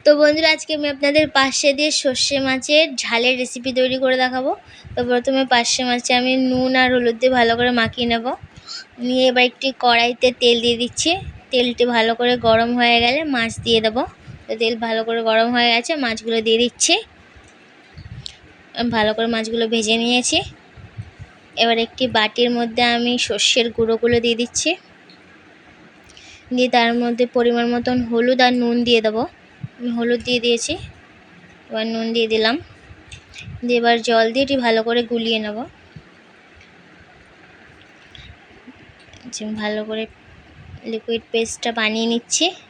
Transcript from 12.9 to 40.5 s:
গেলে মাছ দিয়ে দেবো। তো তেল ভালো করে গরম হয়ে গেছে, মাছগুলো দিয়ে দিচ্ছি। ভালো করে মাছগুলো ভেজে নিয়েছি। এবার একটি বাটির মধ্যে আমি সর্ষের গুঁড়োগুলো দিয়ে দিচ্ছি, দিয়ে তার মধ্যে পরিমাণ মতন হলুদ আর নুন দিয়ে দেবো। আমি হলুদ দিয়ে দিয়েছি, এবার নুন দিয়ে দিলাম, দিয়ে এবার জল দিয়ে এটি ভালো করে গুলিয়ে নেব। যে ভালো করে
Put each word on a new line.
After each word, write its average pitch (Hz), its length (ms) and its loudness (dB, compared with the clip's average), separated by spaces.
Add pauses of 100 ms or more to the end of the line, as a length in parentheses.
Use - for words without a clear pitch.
গেলে 254 160 2 (160)
মাছ 226 160 -2 (140)
দিয়ে 226 200 2
দেবো। 220 160 0 (440)
তো 220 60 -10 (100)
তেল 233 120 0 (120)
ভালো 226 220 -2
করে 226 220 -2
গরম 226 260 4
হয়ে 240 180 4
গেছে, 240 180 0 (120)
মাছগুলো 226 340 -4 (100)
দিয়ে 226 160 4
দিচ্ছি। 269 300 0 (2000)
ভালো 214 180 2
করে 226 220 -2
মাছগুলো 226 380 -2
ভেজে 226 320 0
নিয়েছি। 247 340 2 (1200)
এবার 226 220 2
একটি - 180 -6 (140)
বাটির 220 400 0
মধ্যে 233 260 -2 (120)
আমি 240 160 -2 (160)
সর্ষের 233 480 0
গুঁড়োগুলো 226 500 2
দিয়ে 233 160 0
দিচ্ছি, - 280 -2 (1900)
দিয়ে 247 200 2
তার 233 160 4 (100)
মধ্যে 240 240 0 (100)
পরিমাণ 240 380 2
মতন 247 240 -2 (120)
হলুদ 240 360 2
আর 247 160 4
নুন 233 140 0 (120)
দিয়ে 226 180 2
দেবো। 220 180 0 (520)
আমি 240 220 -8
হলুদ 233 300 0
দিয়ে 247 180 0
দিয়েছি, 233 280 0 (960)
এবার 220 240 -4
নুন 226 120 -4 (100)
দিয়ে 226 180 2
দিলাম, 220 220 0 (1120)
দিয়ে 240 160 0
এবার 233 140 2 (120)
জল 226 260 2
দিয়ে 269 140 0
এটি 277 80 0 (100)
ভালো 226 220 2
করে 240 140 0 (100)
গুলিয়ে 226 340 -2
নেব। 208 120 -8 (3750)
যে 214 100 -10 (180)
ভালো 214 280 -2
করে 220 140 -6 (880)